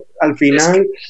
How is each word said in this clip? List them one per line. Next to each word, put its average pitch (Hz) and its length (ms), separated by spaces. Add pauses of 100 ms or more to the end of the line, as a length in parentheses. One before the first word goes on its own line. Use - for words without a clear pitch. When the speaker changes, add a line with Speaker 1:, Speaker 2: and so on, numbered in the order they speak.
(200)
Speaker 1:
al 151 120
Speaker 2:
es - 60
Speaker 1:
final, 156 440
Speaker 2:
que 196 60 (220)